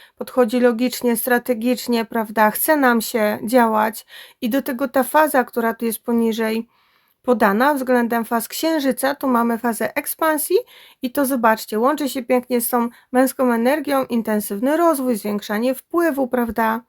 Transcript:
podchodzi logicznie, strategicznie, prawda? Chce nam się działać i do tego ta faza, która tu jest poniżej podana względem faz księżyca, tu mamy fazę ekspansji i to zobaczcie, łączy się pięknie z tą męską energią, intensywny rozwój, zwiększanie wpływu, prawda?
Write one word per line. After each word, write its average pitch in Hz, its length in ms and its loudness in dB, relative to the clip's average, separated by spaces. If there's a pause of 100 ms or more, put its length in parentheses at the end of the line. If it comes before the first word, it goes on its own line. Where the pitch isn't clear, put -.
(160)
podchodzi 247 440 0
logicznie, 240 560 2
strategicznie, 240 880 -2
prawda? 214 460 0
Chce 311 260 0
nam 240 240 4
się 214 440 -2
działać 220 640 2 (340)
i 240 100 -4
do 269 120 0
tego 269 260 -4
ta 262 140 2
faza, 285 420 2
która 226 300 -2
tu - 100 -8
jest 226 140 -4
poniżej 226 680 -2 (540)
podana 240 520 2
względem 240 500 0
faz 226 240 -4
księżyca, 285 680 0
tu 285 140 -4
mamy 233 300 2
fazę 220 360 -4
ekspansji 311 640 -2 (460)
i 254 80 -4
to 285 160 0
zobaczcie, 226 520 0
łączy 285 300 0
się 254 140 -6
pięknie 247 380 -2
z 233 80 -4
tą 240 200 0 (240)
męską 254 400 2
energią, 269 520 0
intensywny 226 720 -2
rozwój, 269 400 2
zwiększanie 208 580 -2
wpływu, 277 540 0
prawda? 226 600 -2